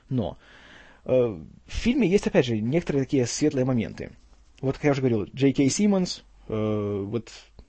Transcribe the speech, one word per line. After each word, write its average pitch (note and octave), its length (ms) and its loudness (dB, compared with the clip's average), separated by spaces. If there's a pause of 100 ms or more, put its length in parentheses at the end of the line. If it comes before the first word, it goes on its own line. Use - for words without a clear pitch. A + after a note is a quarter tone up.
но, G2+ 300 -2 (640)
э, - 80 -4
в A#2 600 -2
фильме A#3+ 360 0
есть, G3 200 2
опять E3+ 180 4
же, A#2 160 -2
некоторые C#3 420 0
такие C3 220 2
светлые C#3 400 0
моменты. A2 460 -2 (500)
Вот, C3 140 -2
как - 100 -4
я D3 60 4
уже C3+ 100 -2
говорил, A#2 220 0 (120)
Джей C#3 160 2
Кей C3+ 180 2
Симмонс, G3 540 0 (240)
э, G#2 580 -2
вот A2+ 260 -8 (380)